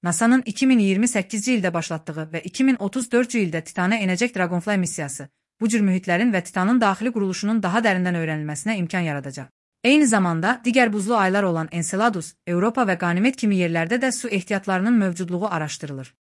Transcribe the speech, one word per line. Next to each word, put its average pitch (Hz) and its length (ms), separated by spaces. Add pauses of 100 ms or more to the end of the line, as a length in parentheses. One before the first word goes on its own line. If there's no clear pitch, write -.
nasanın 233 420
iki 240 220
min 254 120
iyirmi 196 280
səkkizinci 214 500
ildə 180 160
başlatdığı 160 600
və 160 100
iki 220 200
min 262 160
otuz 214 320
dördüncü 240 280
ildə 165 240
Titana 190 320
enəcək 208 400
Dragonfly 180 420
missiyası, 151 500 (340)
bu 226 80
cür 220 120
mühitlərin 185 520
və 180 100
Titanın 214 380
daxili 214 300
quruluşunun 202 520
daha 190 160
dərindən 180 420
öyrənilməsinə 156 560
imkan 180 220
yaradacaq. 139 480 (360)
Eyni 285 240
zamanda 190 580
digər 240 280
buzlu 208 220
aylar 196 280
olan 165 280
Enceladus, 190 640 (140)
Europa 208 360
və 190 140
Qanimed 185 380
kimi 208 200
yerlərdə 170 480
də 262 80
su 247 160
ehtiyatlarının 196 680
mövcudluğu 180 540
araşdırılır. 147 760